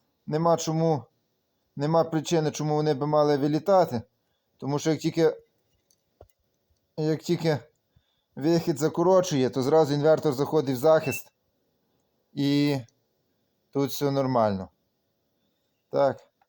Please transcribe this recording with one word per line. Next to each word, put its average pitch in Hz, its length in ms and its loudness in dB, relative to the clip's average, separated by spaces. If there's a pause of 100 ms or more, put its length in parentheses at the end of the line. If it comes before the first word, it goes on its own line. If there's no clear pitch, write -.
(280)
нема 160 300 0
чому, 160 460 -2 (720)
нема 156 280 2
причини, 156 480 -2
чому 151 240 -4
вони 151 180 2
би 139 140 -4
мали 147 300 2
вилітати. 151 640 0 (560)
Тому 139 220 -4
що 160 120 -2
як 147 80 -2
тільки, 160 360 0 (1600)
як 156 240 -2
тільки 160 360 -2 (800)
вихід 165 420 0
закорочує, 156 720 2
то 131 140 -6
зразу 147 300 2
інвертор 147 400 2
заходить 139 420 -2
в 120 40 -8
захист. 156 520 0 (1000)
І 143 440 0 (960)
тут 139 180 -2
все 143 220 -4
нормально. 117 580 0 (1200)
Так. 139 280 0 (320)